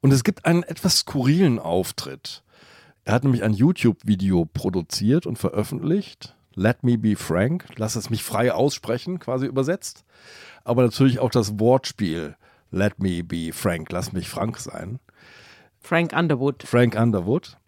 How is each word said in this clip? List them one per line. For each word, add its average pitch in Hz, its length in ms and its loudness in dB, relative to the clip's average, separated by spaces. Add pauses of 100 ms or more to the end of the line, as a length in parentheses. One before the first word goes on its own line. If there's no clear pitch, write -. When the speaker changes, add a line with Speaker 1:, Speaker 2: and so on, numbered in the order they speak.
Speaker 1:
Und 135 100 6
es 135 120 4
gibt - 220 -2
einen 170 180 4
etwas - 360 0
skurrilen 139 600 2
Auftritt. - 840 -4 (640)
Er 98 80 0
hat 123 100 2
nämlich 127 200 2
ein 110 100 2
YouTube-Video 98 920 2
produziert 98 800 -2
und 117 140 -6
veröffentlicht. - 960 -4 (180)
Let 101 300 0
me 120 140 2
be 107 180 0
frank, 113 500 -2 (120)
lass 110 180 -4
es 113 140 -8
mich 113 140 -4
frei 113 300 0
aussprechen, 127 680 -2
quasi 131 260 -4
übersetzt. 135 580 -4 (600)
Aber 120 200 2
natürlich 127 360 4
auch 127 120 0
das 104 280 0
Wortspiel, 92 760 0 (360)
let 101 280 -2
me 90 240 -2
be 82 300 -6
frank, 85 380 -4
lass 87 220 -6
mich 90 160 -6
frank 110 280 -6
sein. - 420 -12 (800)
Speaker 2:
Frank 170 340 -2
Underwood. 143 500 0
Speaker 1:
Frank 120 320 4
Underwood. 110 600 0 (120)